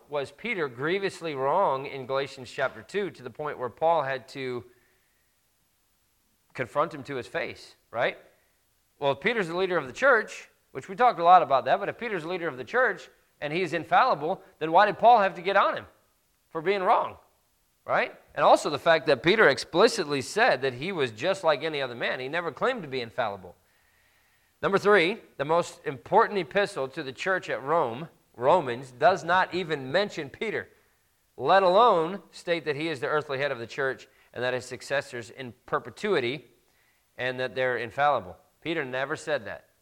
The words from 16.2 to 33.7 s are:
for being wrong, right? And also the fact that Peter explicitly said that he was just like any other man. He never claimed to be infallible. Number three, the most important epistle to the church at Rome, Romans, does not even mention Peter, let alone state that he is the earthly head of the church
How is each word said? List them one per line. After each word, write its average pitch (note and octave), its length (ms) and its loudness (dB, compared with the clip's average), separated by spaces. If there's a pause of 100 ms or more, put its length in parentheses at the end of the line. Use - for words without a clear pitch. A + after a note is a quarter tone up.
for E3 100 -8
being F#3+ 200 0
wrong, E3 360 0 (680)
right? F3 280 -2 (200)
And D3 120 0
also G#3+ 240 6
the C#3+ 100 -2
fact D#3+ 280 2
that C#3+ 140 4
Peter G3 280 6
explicitly D3+ 720 2
said F#3 400 2
that C3 140 -2
he D#3+ 180 -6
was C3+ 180 0
just E3+ 320 -4
like D3+ 200 2
any D#3 180 -4
other B2 140 -6
man. C#3+ 260 -6
He C3 80 -8
never E3 220 -4
claimed A3 320 -4
to D3+ 40 -12
be C3 140 -6
infallible. G2+ 540 -6 (1080)
Number F#3+ 160 0
three, F#3+ 400 4 (200)
the C#3 60 -6
most E3 420 -2
important F#3+ 540 0
epistle F3+ 500 -2
to D#3+ 140 -10
the C3+ 80 -10
church F#3 380 -4
at A#2+ 120 -4
Rome, C#3+ 460 -2 (300)
Romans, C3 600 0
does D#3+ 280 2
not E3+ 280 2
even D#3 380 -4
mention F3 380 -2
Peter, E3+ 400 -6 (640)
let F3+ 280 4
alone F#3 580 4 (100)
state E3+ 340 -4
that D3 120 -2
he D#3 100 -4
is C#3+ 140 -6
the C#3 60 -2
earthly C#3 320 -2
head C#3+ 120 -2
of B2 80 -6
the A#2 80 -10
church C3+ 400 -4 (260)